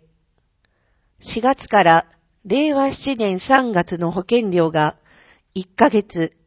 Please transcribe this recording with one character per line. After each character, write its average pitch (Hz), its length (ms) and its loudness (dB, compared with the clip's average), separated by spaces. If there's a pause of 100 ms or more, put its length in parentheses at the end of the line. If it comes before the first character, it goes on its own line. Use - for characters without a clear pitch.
(1200)
四 - 200 -8
月 254 300 -2
か 202 140 4
ら 165 260 4 (360)
令 285 280 0
和 277 180 0
七 277 240 -6
年 202 240 -2
三 262 320 0
月 175 260 -2
の 170 140 -4
保 185 100 -6
険 226 300 0
料 170 180 2
が 156 280 -2 (560)
一 185 120 -10
ヶ - 240 2
月 202 460 -4 (120)